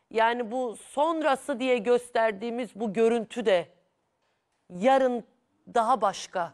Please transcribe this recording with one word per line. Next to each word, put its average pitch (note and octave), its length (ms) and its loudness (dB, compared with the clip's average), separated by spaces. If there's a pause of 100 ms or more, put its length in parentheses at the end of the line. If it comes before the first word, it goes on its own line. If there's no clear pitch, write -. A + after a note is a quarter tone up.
(100)
yani A3+ 400 0
bu B3 260 -4
sonrası D4 840 -2
diye B3+ 180 2
gösterdiğimiz A#3 960 -2
bu G#3 180 -4
görüntü A3+ 540 0
de F3+ 220 2 (1000)
yarın B3 540 2 (500)
daha A3+ 260 2
başka, F#3 540 -4